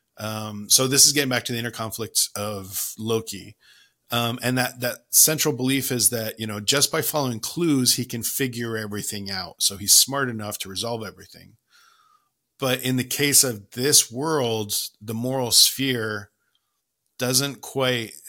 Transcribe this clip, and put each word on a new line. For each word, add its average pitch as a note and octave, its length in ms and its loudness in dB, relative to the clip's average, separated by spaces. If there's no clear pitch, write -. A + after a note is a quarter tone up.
Um, G#2+ 520 -8
so C3 160 4
this C3+ 200 6
is C#3+ 60 4
getting C#3 180 2
back A#2+ 160 0
to A#2+ 60 -4
the A#2 60 -2
inner A#2 120 -4
conflict - 640 -4
of G2+ 600 -6
Loki. A2 580 -4
Um, A#2+ 320 -2
and B2+ 160 0
that, B2 220 -2
that B2 300 -6
central D3+ 460 4
belief C3 340 0
is A#2+ 200 2
that, A2 280 -4
you A2 80 -4
know, G#2 140 -6
just C#3 320 2
by D#3+ 100 0
following C3 380 -2
clues, C#3+ 540 2
he B2 100 -6
can A#2 180 -6
figure A#2 540 -4
everything G#2 540 -6
out. F#2 320 -8
So G3 140 0
he's - 180 2
smart C3+ 340 4
enough G#2+ 300 -6
to F#2+ 100 -10
resolve A2 360 -4
everything. F2+ 520 -16
But B2+ 240 0
in C3 140 2
the B2 80 0
case C#3 380 4
of G#2+ 280 -4
this C3+ 420 4
world, A#2 640 0
the A2 140 -8
moral B2 360 -2
sphere A2 800 2
doesn't B2+ 440 0
quite, B2+ 500 -2